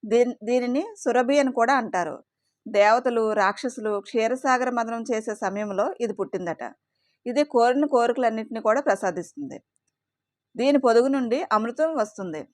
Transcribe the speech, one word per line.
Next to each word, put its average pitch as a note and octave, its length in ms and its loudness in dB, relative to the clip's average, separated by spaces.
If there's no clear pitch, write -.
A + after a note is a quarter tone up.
దీన్-, A#3+ 400 2
దీనిని B3 400 0
సురభి B3+ 360 2
అని C4+ 200 2
కూడా A#3+ 220 4
అంటారు. E3+ 340 -4
దేవతలు, A#3 460 4
రాక్షసులు G#3+ 520 -2
క్షీరసాగర B3+ 640 0
మథనం A#3 420 -4
చేసే A3 320 -4
సమయంలో G3+ 440 -2
ఇది A3 120 -4
పుట్టిందట. F3 600 -6
ఇది B3 180 0
కోరిన B3+ 420 2
కోరికలన్నింటినీ A#3 840 0
కూడా A#3+ 220 2
ప్రసాదిస్తుంది. F#3+ 720 -4
దీని C4+ 320 4
పొదుగు A#3 200 6
నుండి C4 340 0
అమృతం C4 460 -2
వస్తుంది. E3 400 -8